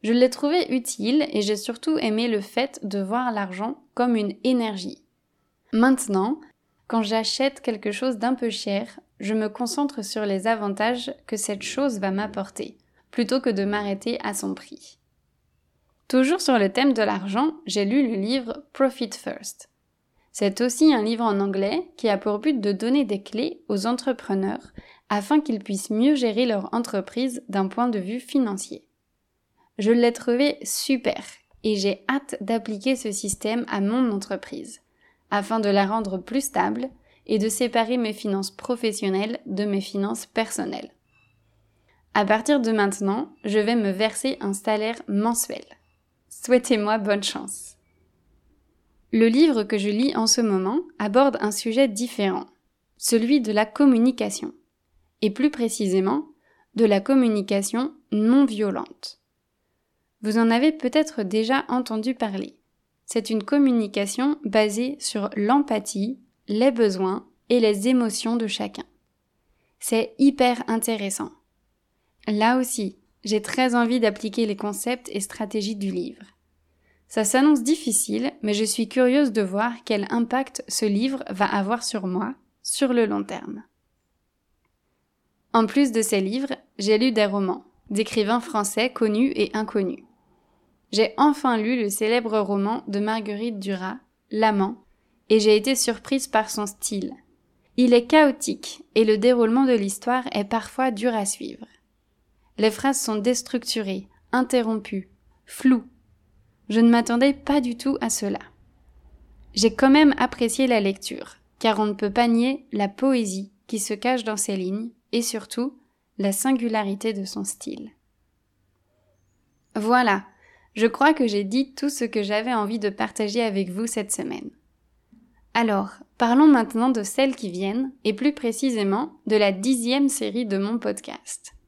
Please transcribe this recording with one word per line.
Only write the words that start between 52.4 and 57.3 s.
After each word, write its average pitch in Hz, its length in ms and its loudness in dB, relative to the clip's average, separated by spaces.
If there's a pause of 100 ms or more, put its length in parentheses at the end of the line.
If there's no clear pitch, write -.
celui 240 440 2
de 214 100 -4
la 208 140 4
communication, 240 880 2 (720)
et 208 80 2
plus 254 180 0
précisément, 226 800 0 (480)
de 226 100 4
la 202 160 4
communication 226 920 0 (160)